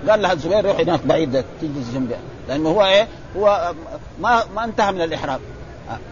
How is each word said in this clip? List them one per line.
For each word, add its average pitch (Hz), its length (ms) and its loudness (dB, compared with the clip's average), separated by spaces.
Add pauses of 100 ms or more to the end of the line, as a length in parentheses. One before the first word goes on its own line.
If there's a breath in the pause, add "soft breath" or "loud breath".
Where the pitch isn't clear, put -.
قال 214 120 6
لها 185 120 2
الزبير: 175 320 2
"روحي 190 180 2
هناك 160 220 2
بعيد 139 380 2 (180)
تجلس 139 320 -6
جنبي"، 127 220 -2 (320)
لأنه 151 220 0
هو 196 160 6
إيه؟ 202 220 6 (300 loud breath)
هو 185 360 2 (480)
ما، 233 220 4 (120)
ما 220 80 -2
انتهى 214 280 0
من 185 100 -2
الإحرام، 143 380 -2 (500)
ها؟ 113 100 -8 (120)